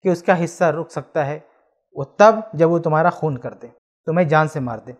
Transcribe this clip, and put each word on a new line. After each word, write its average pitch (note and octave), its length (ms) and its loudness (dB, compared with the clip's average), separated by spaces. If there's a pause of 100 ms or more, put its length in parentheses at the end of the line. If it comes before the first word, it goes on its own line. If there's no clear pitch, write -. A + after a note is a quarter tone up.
कि F#3+ 60 2
उसका F3 240 2
हिस्सा E3+ 360 0
रुक D#3 200 -6
सकता D3 340 -4
है, D3+ 180 -6 (540)
वो C#3 80 -6 (140)
तब G#3+ 360 4
जब E3 140 2
वो E3+ 120 2
तुम्हारा E3 320 2
खून D3+ 240 -4
कर B2 160 -10
दे, - 200 -20 (340)
तुम्हें E3 220 0
जान D#3 200 2
से D3+ 120 -6
मार A#2 260 -8
दे। B2 140 -16